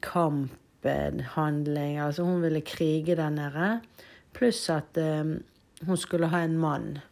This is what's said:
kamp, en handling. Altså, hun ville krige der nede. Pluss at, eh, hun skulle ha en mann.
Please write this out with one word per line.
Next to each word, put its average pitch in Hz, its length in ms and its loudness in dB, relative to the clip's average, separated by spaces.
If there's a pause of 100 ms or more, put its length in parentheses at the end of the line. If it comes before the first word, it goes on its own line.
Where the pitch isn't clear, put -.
kamp, 147 500 0 (320)
en 143 360 0
handling. 147 800 -2
Altså, 147 240 -2
hun 175 180 2
ville 160 200 2
krige 160 540 0
der 160 140 0
nede. 151 520 -2 (520)
Pluss - 360 2
at, 156 280 -2
eh, 156 260 0 (640)
hun 180 100 2
skulle 170 300 0
ha 170 160 2
en 160 140 2
mann. 143 440 0 (100)